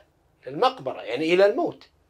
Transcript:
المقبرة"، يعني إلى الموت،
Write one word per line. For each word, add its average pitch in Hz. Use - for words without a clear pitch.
المقبرة"، 156
يعني 147
إلى 190
الموت، 254